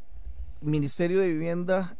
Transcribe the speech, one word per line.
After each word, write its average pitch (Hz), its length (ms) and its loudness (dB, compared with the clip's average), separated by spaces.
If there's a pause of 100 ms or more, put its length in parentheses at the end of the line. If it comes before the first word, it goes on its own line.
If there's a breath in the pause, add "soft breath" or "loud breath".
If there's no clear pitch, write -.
(600)
Ministerio 156 600 2
de 190 80 4
Vivienda 175 720 0